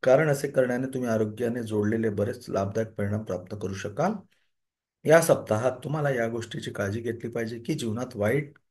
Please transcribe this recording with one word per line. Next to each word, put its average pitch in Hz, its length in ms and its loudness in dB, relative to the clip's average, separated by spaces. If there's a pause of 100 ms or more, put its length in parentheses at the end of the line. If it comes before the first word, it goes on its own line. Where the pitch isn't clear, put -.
कारण 143 260 6
असे 143 180 0
करण्याने 127 400 2
तुम्ही 127 220 -4
आरोग्याने 113 540 0
जोडलेले 110 460 0
बरेच 104 400 -2
लाभदायक 101 380 0
परिणाम 107 360 -4
प्राप्त 92 380 -6
करू 95 120 -6
शकाल. 104 400 -2 (920)
या 156 160 10
सप्ताहात 127 500 2 (120)
तुम्हाला 147 260 -2
या 120 180 0
गोष्टीची 113 440 -6
काळजी 104 300 -2
घेतली 113 280 -6
पाहिजे 117 300 -6
की 120 140 -4
जीवनात 123 420 -4
वाईट 120 380 0 (180)